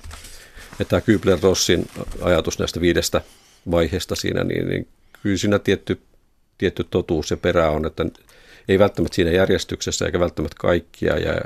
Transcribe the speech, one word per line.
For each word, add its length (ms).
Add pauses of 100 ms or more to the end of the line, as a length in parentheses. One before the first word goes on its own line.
(800)
Että 40
tämä 160
Kübler-Rossin 880 (320)
ajatus 380
näistä 220
viidestä 400 (500)
vaiheesta 440
siinä, 300
niin, 240
niin 200 (340)
kyllä 140
siinä 220
tietty, 420 (580)
tietty 260
totuus 460
ja 60
perä 340
on, 160
että 200 (600)
ei 100
välttämättä 360
siinä 160
järjestyksessä 760
eikä 140
välttämättä 380
kaikkia, 600
ja, 160 (120)